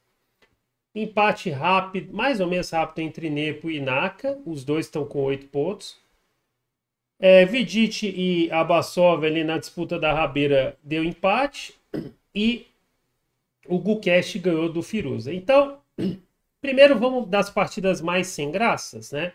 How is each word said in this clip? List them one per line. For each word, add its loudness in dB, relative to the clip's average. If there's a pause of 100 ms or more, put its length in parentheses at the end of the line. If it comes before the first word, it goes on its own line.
(960)
Empate 0
rápido, -2
mais -2
ou 0
menos -4
rápido -4
entre -8
Nepo -4
e -4
Naka, -4
os -10
dois -2
estão -6
com -6
oito -4
pontos. -6 (1200)
É, 10
Vidit 0
e 0
Abasov 2
ali 0
na -2
disputa -8
da 0
rabeira 0
deu -4
empate -2 (540)
e -2 (1000)
o -2
Gukesh 0
ganhou 0
do -4
Firuza. -6
Então, 2 (180)
<clears throat> -8
primeiro 6
vamos -2
das 0
partidas -2
mais -2
sem -6
graças, -4
né? -6